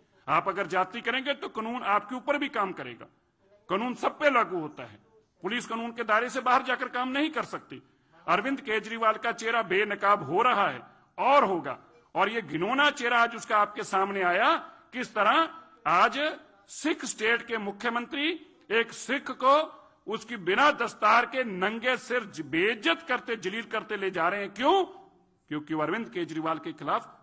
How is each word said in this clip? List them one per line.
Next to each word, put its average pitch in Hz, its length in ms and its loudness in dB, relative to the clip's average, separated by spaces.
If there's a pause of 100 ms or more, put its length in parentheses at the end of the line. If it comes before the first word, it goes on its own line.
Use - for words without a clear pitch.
(260)
आप 165 220 0
अगर 190 180 -4
जाति 185 340 -2
करेंगे 254 340 -4
तो - 140 -12
कानून 220 360 -8
आपके 202 300 0
ऊपर 285 240 -2
भी 277 100 -2
काम 196 240 -2
करेगा, 123 340 -12 (600)
कानून 226 260 -2
सब - 240 -2
पे 294 120 4
लागू 202 280 2
होता 151 260 -8
है। 101 140 -18 (440)
पुलिस 220 240 -4
कानून 233 260 -6
के 233 120 -6
दायरे 220 260 2
से 262 100 -4
बाहर 247 220 4
जाकर 254 260 -2
काम 247 200 -4
नहीं 277 220 0
कर 233 140 -4
सकती। - 380 -12 (440)
अरविंद 254 340 0
केजरीवाल 220 560 0
का 226 160 -2
चेहरा 226 300 -2
बेनकाब 202 600 2
हो 160 200 0
रहा 208 260 4
है 127 140 -6 (360)
और 254 260 6
होगा, 151 340 -2 (360)
और 185 140 4
ये 226 140 -4
घिनौना 208 480 2
चेहरा 240 320 2
आज 233 140 0
उसका 214 220 0
आपके 208 260 0
सामने 196 380 0
आया। 196 320 4 (380)
किस 247 220 -8
तरह 226 340 4 (400)
आज 208 300 4 (520)
सिख - 360 -4
स्टेट 226 400 -2
के 233 120 -4
मुख्यमंत्री 233 680 -4 (420)
एक 226 220 0
सिख - 420 -6
को 262 220 6 (500)
उसकी 226 320 -8
बिना 208 360 4
दस्तार 226 520 2
के 262 180 -2
नंगे 226 540 -2
सिर 240 260 -4
ज-, 156 180 -14
बेइज्जत 208 680 0
करते, 240 280 -4
जलील 214 280 -6
करते 214 320 -6
ले 196 140 -2
जा 175 180 0
रहे 196 120 -2
हैं। 196 140 -8
क्यों? 320 300 4 (640)
क्योंकि 151 240 -6
वो 156 80 0
अरविंद 185 280 -4
केजरीवाल 160 480 -4
के 156 140 -10
खिलाफ 165 400 -4 (100)